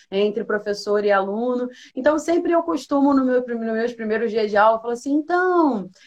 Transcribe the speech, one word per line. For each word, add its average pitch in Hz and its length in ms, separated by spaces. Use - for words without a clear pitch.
entre 208 340
professor 208 600
e 208 60
aluno. 233 580
Então, 294 220
sempre 339 340
eu 339 120
costumo, 285 500
no 269 100
meu 254 200
prim-, 240 160
nos 226 140
meus 226 200
primeiros 220 380
dias 214 180
de 208 80
aula, 220 200
eu 220 40
falo 240 120
assim, 269 200
"Então, 311 720